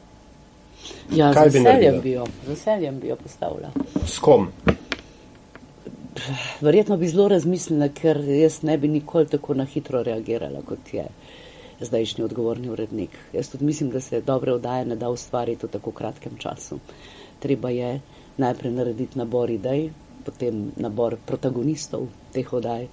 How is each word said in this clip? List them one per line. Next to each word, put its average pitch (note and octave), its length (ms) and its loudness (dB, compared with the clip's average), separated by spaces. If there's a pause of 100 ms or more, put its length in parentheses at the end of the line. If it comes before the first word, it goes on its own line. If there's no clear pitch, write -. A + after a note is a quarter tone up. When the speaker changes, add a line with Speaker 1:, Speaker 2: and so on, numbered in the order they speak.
(1080)
Speaker 1:
Ja, D3 240 6
Speaker 2:
kaj D3+ 180 10
Speaker 1:
z C3 40 2
Speaker 2:
bi C3+ 60 8
Speaker 1:
veseljem B2+ 40 6
Speaker 2:
naredila? F3 360 8
Speaker 1:
bi B2+ 120 -2
jo, B2 120 -2 (140)
z C3 100 -16
veseljem D3+ 500 -2
bi A#2+ 100 -8
jo B2+ 100 -4
postavila. - 520 -8 (320)
Speaker 2:
S - 180 -6
kom? G2+ 300 6 (2000)
Speaker 1:
Verjetno F#3+ 400 4
bi E3+ 100 0
zelo F#3+ 200 4
razmislila, E3 640 2
ker D3+ 300 0
jaz D3 420 2
ne D#3 140 2
bi D3 120 0
nikoli D3+ 400 2
tako D3 260 -2
na C3+ 120 -2
hitro C3 360 -4
reagirala, A2 600 -4
kot - 300 -12
je - 140 -6 (720)
zdajšnji A2+ 460 -2
odgovorni A#2 460 -4
urednik. A2 400 -6 (200)
Jaz C3 200 -6
tudi C3+ 160 -4
mislim, D3+ 240 0
da B2+ 120 -4
se A#2+ 200 -4
dobre C3 320 0
oddaje B2 320 -4
ne A#2+ 100 -6
da A#2+ 140 -4
ustvariti A#2+ 560 -6
v A#2 40 -6
tako G#2 220 -10
kratkem A2+ 440 -10
času. - 440 -12 (580)
Treba B2+ 340 -2
je B2 220 -4 (420)
najprej B2 380 -2
narediti B2 440 -4
nabor A#2+ 320 -2
idej, B2+ 400 -2 (320)
potem A2+ 380 -6 (140)
nabor A2+ 480 -2
protagonistov C3 840 -4 (240)
teh B2+ 220 -6
oddaj, A#2 420 -4